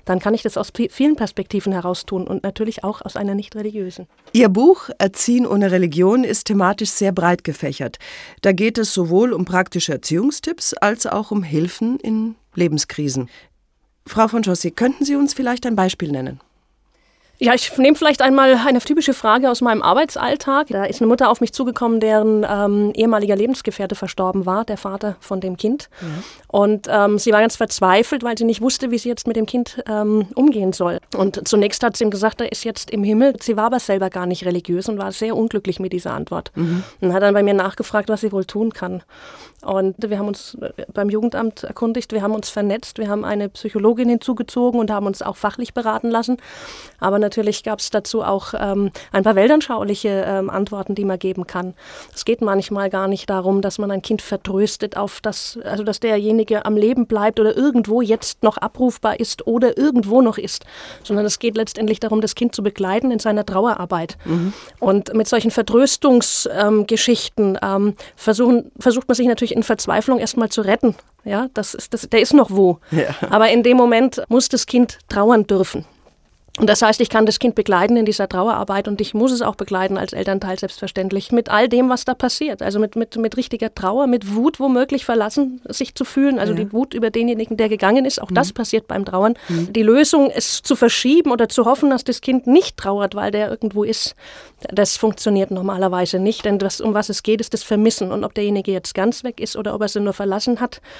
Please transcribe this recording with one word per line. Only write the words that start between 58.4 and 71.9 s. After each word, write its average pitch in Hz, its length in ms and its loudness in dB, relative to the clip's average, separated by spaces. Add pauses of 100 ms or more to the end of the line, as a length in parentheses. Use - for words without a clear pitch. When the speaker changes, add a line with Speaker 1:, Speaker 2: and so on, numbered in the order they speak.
Speaker 1:
noch 311 140 4
abrufbar - 640 -2
ist - 260 -6
oder 233 300 2
irgendwo 247 460 4
noch 226 160 2
ist, - 260 -10 (400)
sondern 208 220 0
es - 120 -2
geht 226 180 -2
letztendlich 214 440 -2
darum, 220 220 0
das 214 120 -4
Kind 240 200 -2
zu 214 80 -6
begleiten 202 480 0
in 226 80 0
seiner 208 260 0
Trauerarbeit. 190 800 -2
Speaker 2:
Mhm. 170 300 -2 (260)
Speaker 1:
Und 196 340 0
mit 220 140 2
solchen 226 220 2
Vertröstungs-, 247 1000 2
ähm, 208 340 2
Geschichten, 220 760 0
ähm, 196 320 0 (220)
versuchen, 233 640 2
versucht 247 300 2
man 254 60 2
sich 240 120 2
natürlich 233 280 0
in 226 80 0
Verzweiflung 214 560 0
erstmal 226 300 -2
zu - 140 -4
retten. 208 320 2 (300)
Ja, 214 300 -4
das - 200 -6
ist, - 180 -10